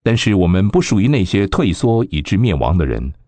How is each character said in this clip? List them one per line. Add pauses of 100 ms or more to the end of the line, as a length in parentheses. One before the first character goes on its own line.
但
是
我
们
不
属
于
那
些
退
缩
以
致
灭
亡
的
人 (140)